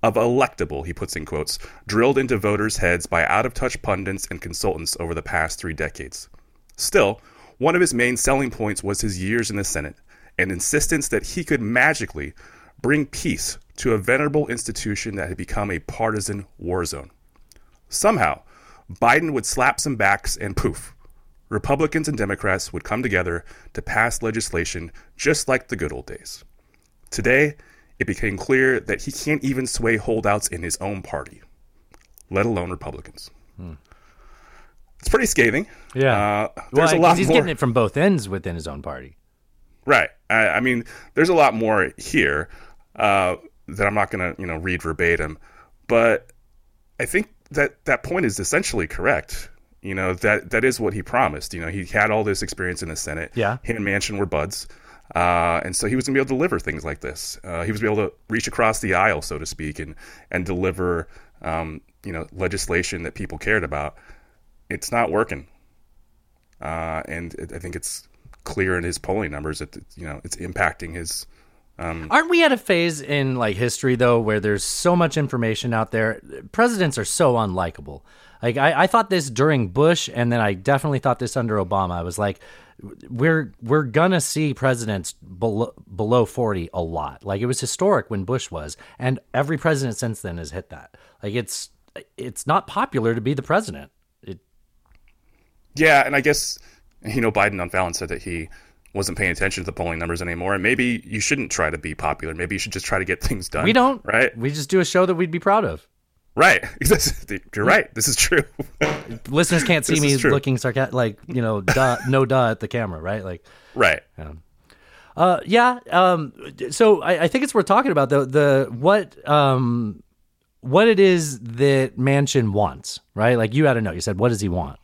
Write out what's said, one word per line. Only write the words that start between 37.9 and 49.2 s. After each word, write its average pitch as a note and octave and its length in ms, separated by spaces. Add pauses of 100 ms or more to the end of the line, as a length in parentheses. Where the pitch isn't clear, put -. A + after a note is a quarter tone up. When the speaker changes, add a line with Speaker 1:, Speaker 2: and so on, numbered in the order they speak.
Speaker 2:
ends D3+ 320
within F#2 260
his D#2+ 120
own C#2+ 160
party. C2+ 340 (680)
Speaker 1:
Right. B2 240 (220)
I, A2 180
I E2 120
mean, B2 240 (280)
there's E3 160
a F#3 60
lot C#3+ 200
more G#2+ 440
here, D2+ 500 (480)
uh, G2 400 (320)
that G2+ 180
I'm G2+ 80
not G2+ 160
gonna, F2+ 280
you F#2+ 80
know, E2 100
read F2 260
verbatim, D#2+ 560 (500)
but A#2 420 (680)
I B2 60
think - 240 (220)
that C#3+ 340
that C3 180
point E3+ 220
is G2+ 160
essentially G#2+ 460
correct. - 640 (320)